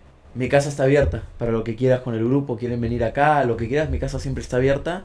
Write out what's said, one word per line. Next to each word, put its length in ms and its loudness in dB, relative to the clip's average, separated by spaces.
mi 120 -2
casa 220 2
está 140 -4
abierta 400 2
para 140 -2
lo 140 0
que 100 -4
quieras 240 2
con 140 -6
el 100 0
grupo, 320 0
quieren 240 -4
venir 240 -2
acá, 400 2
lo 140 0
que 100 -4
quieras, 220 0
mi 100 -2
casa 200 -4
siempre 220 -6
está 140 -6
abierta. 500 0